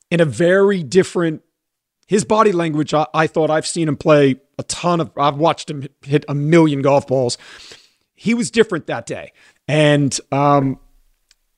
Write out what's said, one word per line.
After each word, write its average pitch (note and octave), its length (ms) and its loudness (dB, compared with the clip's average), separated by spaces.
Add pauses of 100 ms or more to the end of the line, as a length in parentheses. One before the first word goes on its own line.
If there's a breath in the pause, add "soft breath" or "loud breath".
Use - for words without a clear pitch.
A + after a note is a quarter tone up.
(100)
in E3+ 100 0
a E3 60 2
very F3+ 560 0
different, E3 600 -2 (640)
his F3 200 -2
body G#3+ 260 2
language, E3 400 -4
I, D3+ 220 0
I D#3+ 120 0
thought, D#3 220 0
I've D#3 180 -2
seen E3 220 -4
him C#3 80 -2
play D3 400 4 (220)
a B2+ 60 -10
ton F3 360 -4
of, C3+ 160 -6
I've C#3+ 220 0
watched D#3 320 -2
him D3 180 -12 (140)
hit D3 260 -2
a C#3+ 60 -4
million D3 480 2
golf C#3 240 2
balls. B2+ 320 -2 (760 loud breath)
He A3 200 -2
was A#3 160 -4
different G#3 380 -2
that C3 180 -8
day. F#2+ 260 -12 (340 soft breath)
And, D3 500 2 (140)
um, C#3 480 0 (800)